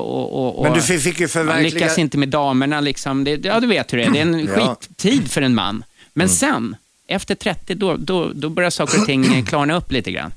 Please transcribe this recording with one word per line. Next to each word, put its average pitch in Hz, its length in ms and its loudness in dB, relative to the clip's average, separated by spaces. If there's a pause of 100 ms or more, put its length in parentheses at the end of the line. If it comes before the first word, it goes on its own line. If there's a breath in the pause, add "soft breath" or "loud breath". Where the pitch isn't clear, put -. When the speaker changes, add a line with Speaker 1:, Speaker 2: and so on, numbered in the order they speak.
(160)
Speaker 1:
och, 127 180 -4 (120)
och, 117 120 -4
och 131 60 0
Speaker 2:
Men 151 80 4
du 165 100 4
fi-, 180 160 2
fick 170 220 0
ju 175 40 2
Speaker 1:
man 151 40 0
Speaker 2:
förverkliga 160 460 0
Speaker 1:
lyckas 165 240 0
inte 156 200 0
med 139 100 2
damerna, 139 520 2
liksom. 139 440 -2
Det, 143 200 -2
ja, 208 160 0
du 247 60 2
vet 170 260 0
hur 123 60 2
det 117 60 2
är. - 60 2
Det 143 80 4
är 151 40 2
en 165 240 0
Speaker 2:
<clears throat> 98 100 0
Ja. 117 240 2
Speaker 1:
skittid 226 500 0
för 156 120 0
en 127 120 4
man. 101 300 -2 (280 soft breath)
Men 165 140 2
Speaker 2:
Mm. 185 100 2
Speaker 1:
sen, 135 400 -2 (320)
efter 196 260 -4
trettio, 185 400 -4
då, 185 220 -2
då, 160 380 -2
då 147 140 -6
börjar 175 220 0
saker - 300 0
och 214 60 2
ting, 131 280 4
eh, 127 100 2
klarna 151 320 0
upp 165 160 -4
lite 107 200 -2
grann. 78 240 -8